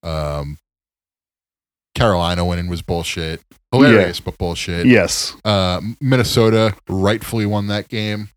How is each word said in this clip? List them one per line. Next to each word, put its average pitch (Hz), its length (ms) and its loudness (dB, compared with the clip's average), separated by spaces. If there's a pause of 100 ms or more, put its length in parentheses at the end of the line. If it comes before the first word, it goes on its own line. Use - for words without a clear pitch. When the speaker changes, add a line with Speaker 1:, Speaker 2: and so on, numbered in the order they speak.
Speaker 1:
Um, 76 540 -6 (1400)
Carolina 87 500 0
winning 87 220 -2
was 85 140 -6
bullshit. 82 600 -6 (300)
Hilarious, 110 480 4
Speaker 2:
Yeah. - 60 -14
Speaker 1:
but - 120 -10
bullshit. 87 480 -4
Speaker 2:
Yes. 107 580 2
Speaker 1:
Uh, 92 380 0 (180)
Minnesota 113 760 2 (120)
rightfully 104 580 -2
won 104 220 -2
that 104 220 -4
game. 107 480 -6